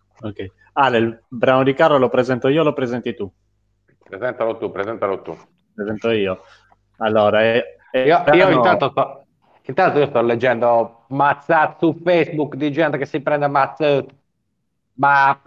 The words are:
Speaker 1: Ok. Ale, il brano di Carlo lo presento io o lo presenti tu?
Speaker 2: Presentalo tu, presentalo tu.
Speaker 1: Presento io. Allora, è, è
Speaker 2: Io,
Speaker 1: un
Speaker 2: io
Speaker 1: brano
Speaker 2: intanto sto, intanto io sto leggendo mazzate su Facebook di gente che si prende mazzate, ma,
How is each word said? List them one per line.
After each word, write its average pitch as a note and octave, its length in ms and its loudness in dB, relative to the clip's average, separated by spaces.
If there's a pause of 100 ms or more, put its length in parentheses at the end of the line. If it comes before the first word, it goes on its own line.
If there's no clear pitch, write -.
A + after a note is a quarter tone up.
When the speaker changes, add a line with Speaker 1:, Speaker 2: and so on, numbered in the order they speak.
(220)
Speaker 1:
Ok. G2+ 280 -12 (240)
Ale, B2+ 240 2
il A2+ 300 -2
brano C3 360 2
di C3+ 100 0
Carlo C#3+ 240 4
lo B2+ 100 2
presento B2 400 0
io D#3 140 2
o - 20 0
lo D3 80 0
presenti A#2+ 420 -6
tu? G2+ 160 -10 (720)
Speaker 2:
Presentalo A2+ 540 -6
tu, G2+ 140 -8
presentalo G2 520 -6
tu. E2 140 -14 (380)
Speaker 1:
Presento G#2+ 360 -6
io. G2 300 -2 (580)
Allora, G#2+ 440 2
è, A2+ 200 2 (280)
è C3 80 -2
Speaker 2:
Io, D3 280 4
Speaker 1:
un D3 80 6
Speaker 2:
io F#3 120 6
Speaker 1:
brano E3 100 2
Speaker 2:
intanto C#3+ 340 2
sto, - 340 -4 (400)
intanto C#3+ 340 0
io C#3+ 80 2
sto A#2 160 0
leggendo A#2 840 0
mazzate C#3+ 720 0
su E3+ 220 0
Facebook D#3 520 -2
di C#3+ 180 -4
gente D3 240 -2
che C#3 100 -6
si D#3 140 -6
prende D3 280 -2
mazzate, C#3 580 0 (880)
ma, C#3 520 2